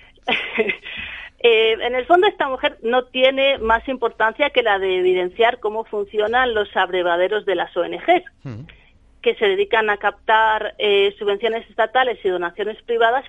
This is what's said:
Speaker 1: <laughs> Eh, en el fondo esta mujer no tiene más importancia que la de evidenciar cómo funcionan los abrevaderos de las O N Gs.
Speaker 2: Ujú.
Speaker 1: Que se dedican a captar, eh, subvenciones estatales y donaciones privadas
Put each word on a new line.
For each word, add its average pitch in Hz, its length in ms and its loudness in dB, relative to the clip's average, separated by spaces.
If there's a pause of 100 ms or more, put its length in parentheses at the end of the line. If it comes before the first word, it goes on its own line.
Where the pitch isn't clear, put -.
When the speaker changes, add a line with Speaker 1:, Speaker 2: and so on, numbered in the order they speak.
(260)
Speaker 1:
<laughs> - 360 -4 (760)
Eh, 226 340 4
en 240 200 -4
el 254 140 -4
fondo 359 180 6
esta 359 240 0
mujer 294 320 -4
no 247 240 0
tiene 262 540 2
más 226 280 0
importancia 233 640 -2
que 269 140 0
la 202 160 0
de 190 180 0
evidenciar 185 600 0
cómo 214 260 -4
funcionan 220 680 -2
los 208 200 -4
abrevaderos 180 720 0
de 190 80 0
las 170 240 -6
O 175 60 0
N 170 160 -8
Gs. 359 240 2 (200)
Speaker 2:
Ujú. 127 220 -12 (560)
Speaker 1:
Que 226 140 0
se 226 120 0
dedican 202 420 0
a 208 80 -2
captar, 214 800 0
eh, 202 400 2
subvenciones 220 520 -4
estatales 233 540 -2
y 196 60 -2
donaciones 180 540 -6
privadas 233 460 0